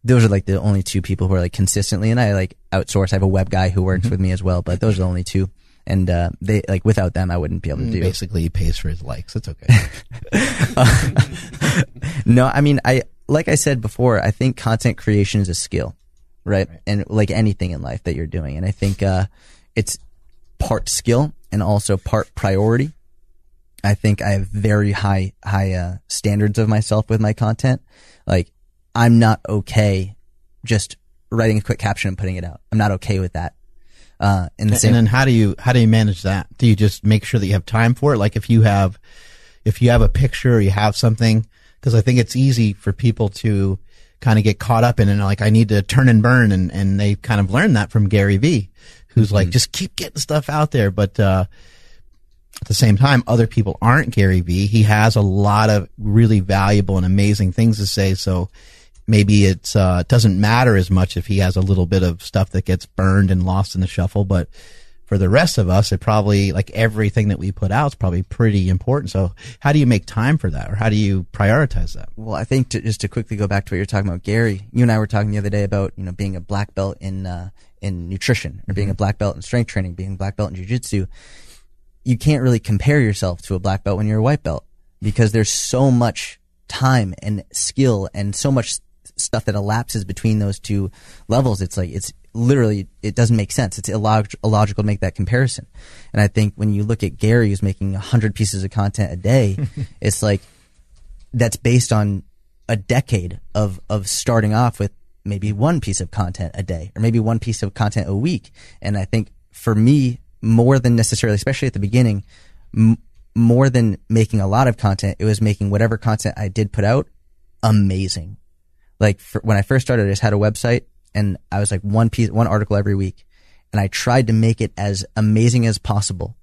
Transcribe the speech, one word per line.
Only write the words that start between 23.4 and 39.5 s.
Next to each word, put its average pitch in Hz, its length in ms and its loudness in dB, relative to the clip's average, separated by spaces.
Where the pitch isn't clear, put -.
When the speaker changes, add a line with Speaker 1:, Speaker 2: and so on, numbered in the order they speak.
Speaker 1:
I 101 100 2
think 104 280 0
I 104 80 -4
have 98 160 -2
very 104 460 0
high, 98 400 -2
high, 98 300 -2
uh, 90 220 -6
standards 104 500 0
of 107 100 2
myself 107 420 0
with 110 100 0
my 110 140 0
content. 117 480 -2
Like, 92 240 0
I'm 117 240 6
not 110 300 4
okay 101 680 -2
just 113 320 -2
writing 113 280 2
a 104 40 -2
quick - 160 -4
caption 101 300 -4
and 95 100 -6
putting 92 180 -6
it 90 80 -8
out. 85 160 -12
I'm 110 80 0
not 104 140 2
okay 95 280 -2
with 90 140 -4
that. 82 200 -6
Uh, 95 280 2
in 107 100 0
the 101 60 4
Speaker 2:
And, - 60 0
Speaker 1:
same 113 100 4
Speaker 2:
and 120 60 6
then 117 100 4
how 131 180 2
do 131 80 2
you, 107 260 2
how 127 140 -2
do 120 80 4
you 113 80 6
manage 110 340 2
that? 95 240 -2
Do 127 100 2
you 107 100 6
just 104 280 0
make 107 200 2
sure 113 160 -2
that 98 60 -2
you 98 80 0
have 90 120 -2
time 117 280 0
for 143 200 0
it? 110 40 0
Like, 101 180 0
if 107 120 -6
you 113 140 6
have, 98 360 2